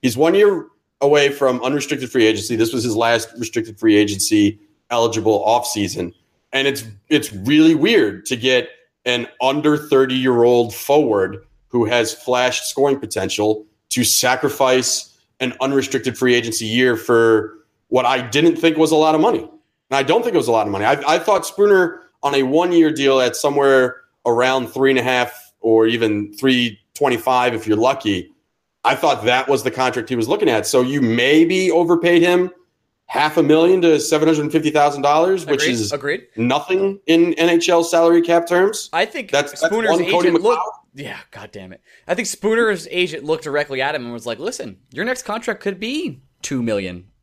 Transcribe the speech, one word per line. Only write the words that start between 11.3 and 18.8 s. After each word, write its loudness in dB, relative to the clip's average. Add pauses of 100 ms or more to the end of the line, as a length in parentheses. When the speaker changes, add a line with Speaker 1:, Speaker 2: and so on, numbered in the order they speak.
Speaker 1:
who 0
has 0
flashed -2
scoring 0
potential -4 (240)
to -2
sacrifice 0 (220)
an -4
unrestricted -2
free 2
agency -4
year 0
for 2 (360)
what 0
I -2
didn't 2
think 0
was 2